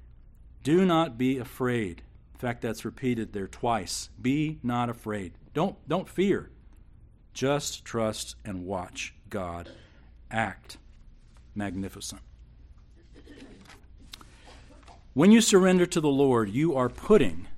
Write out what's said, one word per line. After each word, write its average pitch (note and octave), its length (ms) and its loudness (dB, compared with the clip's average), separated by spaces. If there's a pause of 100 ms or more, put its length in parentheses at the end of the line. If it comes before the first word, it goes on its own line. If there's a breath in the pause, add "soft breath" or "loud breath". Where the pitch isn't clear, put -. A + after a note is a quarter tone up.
(640 soft breath)
Do F3 200 4
not E3 320 2
be C3 220 0
afraid. A#2 640 -4 (320)
In - 60 -20
fact, A#2 220 -6
that's A2+ 220 -6
repeated A2+ 480 -4
there G2+ 140 -8
twice. A2+ 640 -4 (100)
Be D3+ 440 -2
not A#2+ 260 -2
afraid. G#2+ 440 -8 (200)
Don't, E3+ 220 -2 (120)
don't E3 200 -4
fear. F3 420 -2 (840)
Just C#3+ 500 -4
trust A2 600 -6
and F#2 200 -8
watch F2+ 500 -10 (160)
God F2 400 -8 (600 soft breath)
act. A2 480 -6 (760)
Magnificent. G2 680 -10 (3000 loud breath)
When E3 160 6
you A3+ 100 10
surrender F#3 460 6
to E3 140 -2
the D3+ 80 2
Lord, C3 420 4
you D3 240 0
are B2+ 140 0
putting G#2+ 680 2